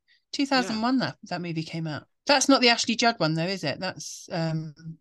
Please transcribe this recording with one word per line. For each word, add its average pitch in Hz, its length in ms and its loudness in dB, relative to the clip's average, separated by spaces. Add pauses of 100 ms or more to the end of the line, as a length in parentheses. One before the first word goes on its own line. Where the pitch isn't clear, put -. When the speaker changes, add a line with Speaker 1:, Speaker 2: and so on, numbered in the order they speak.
(340)
Speaker 1:
Two 277 140 0
thousand 226 340 0
one, 247 180 2
Speaker 2:
Yeah. 190 60 0
Speaker 1:
that, 139 120 -6 (120)
that 175 120 -4
movie 160 220 -4
came 165 240 -6
out. 147 200 -8 (180)
That's 269 240 4
not 269 100 8
the 247 80 4
Ashley 226 300 2
Judd 233 240 2
one, 156 140 2
though, 165 100 0
is 190 180 -4
it? 135 160 -2
That's, - 540 -10
um, 160 400 -4 (280)